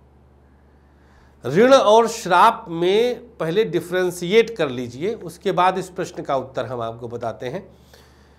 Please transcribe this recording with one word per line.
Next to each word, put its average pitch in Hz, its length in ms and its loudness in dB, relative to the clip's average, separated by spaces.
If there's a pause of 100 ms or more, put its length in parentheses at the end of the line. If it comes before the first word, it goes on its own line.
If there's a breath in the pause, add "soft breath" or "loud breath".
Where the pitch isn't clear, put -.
(1500 soft breath)
ऋण 208 280 4
और 226 340 6
श्राप 180 640 2
में 202 500 0 (180)
पहले 175 280 -2
डिफरेंशिएट 175 920 0
कर 151 120 -2
लीजिए, 127 440 -8
उसके 185 380 -8
बाद 180 260 0
इस 185 120 -8
प्रश्न - 340 -10
का 139 120 -4
उत्तर 127 300 -6
हम 120 160 -8
आपको 117 260 -10
बताते 117 420 -10
हैं। 185 180 -10 (720 soft breath)